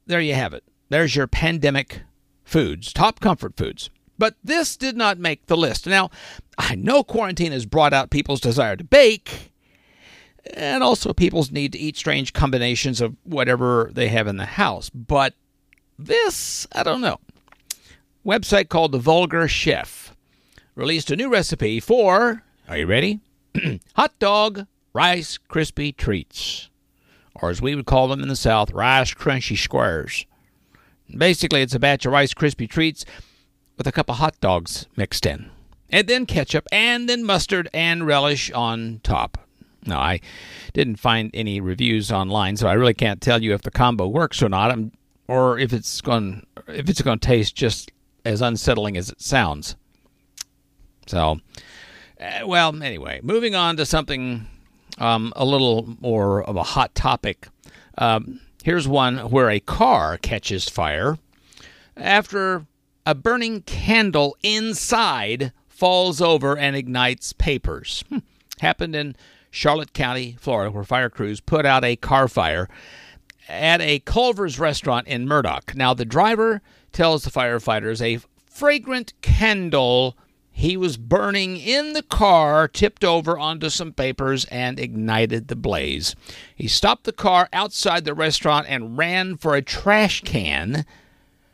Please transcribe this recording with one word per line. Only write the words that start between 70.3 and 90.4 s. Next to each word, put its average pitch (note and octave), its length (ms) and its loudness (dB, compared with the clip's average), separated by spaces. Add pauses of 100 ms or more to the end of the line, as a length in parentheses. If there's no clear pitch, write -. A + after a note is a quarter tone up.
Florida, G#2+ 320 -2
where G#2 140 -8
fire B2+ 240 0
crews G#2 320 -6
put D#3 240 0
out C3 200 4
a A#2+ 120 0
car C3+ 320 2
fire F2 400 -2 (800)
at D#3+ 320 0
a D3 200 0
Culver's G3+ 580 0
restaurant C#3 480 0
in B2 200 -4
Murdoch. A#2 480 -2
Now, B2+ 200 2
the B2 100 -4
driver G#3 560 2 (320)
tells D#3+ 320 2
the C3+ 60 -6
firefighters A2+ 720 -2
a A#2 200 -2 (280)
fragrant C4 720 -2
candle C#3+ 920 2 (340)
he F3 260 -2
was F3+ 200 -2
burning F#3 600 0
in C#4 360 -2
the D4+ 100 -4
car D#3+ 640 4
tipped - 380 0
over E3 340 2
onto D#3 320 -4
some D#3+ 220 -6
papers C3+ 540 -2
and B2+ 340 -6
ignited A2+ 640 0
the - 80 -8
blaze. D2 600 -4 (400)
He - 100 -8
stopped G3+ 380 0
the A3 80 -6
car F3+ 400 2
outside F3 520 -2
the D3+ 80 -4
restaurant D3+ 560 0
and A#2+ 300 -6
ran F3+ 380 -2
for D3+ 180 0
a C#3 80 2
trash G#3 600 2
can F#2+ 640 -2 (680)